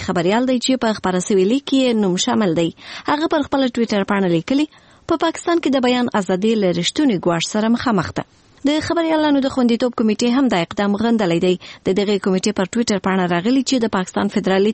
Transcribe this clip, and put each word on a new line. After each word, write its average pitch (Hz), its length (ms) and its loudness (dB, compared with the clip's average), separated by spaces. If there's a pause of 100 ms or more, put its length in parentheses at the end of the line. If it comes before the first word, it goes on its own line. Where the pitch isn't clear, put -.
خبریال 196 440 0
دی 262 80 2
چې 254 280 0
په 220 140 0
خپره 185 280 -2
سوي 190 240 4
لیک 277 140 0
کې 247 400 2
نوم 180 180 0
شامل 214 360 0
دی. 170 120 0 (400)
هغه 302 240 0
پر 294 140 0
خپله 269 260 0
ټویټر 214 380 -2
پاڼه 190 240 0
لیکلي، 269 280 0 (440)
په 330 160 0
پاکستان 339 360 0
کې 311 160 0
د 254 80 0
بیان 247 240 0 (120)
ازادي 196 340 0
له 185 240 2
رښتوني 220 460 0
ګواښ 170 280 -2
سره 214 220 0
مخامخ 220 420 -2
ده. - 80 -6 (420)
د 302 180 2
خبریالانو 311 580 0
د 269 100 -2
خوندیتوب 240 460 0
کمیټې 220 360 0
هم 269 160 2
دا 190 140 2
اقدام 202 360 -2
غندلی 214 400 2
دی. 180 100 2 (340)
د 190 120 0
دغې 202 280 0
کمیټې 190 340 0
پر 185 140 -2
ټویټر 226 340 -2
پاڼه 185 260 0
راغلي 226 280 0
چې 254 220 0
د 220 120 -2
پاکستان 202 400 -2
فدرالي 196 380 2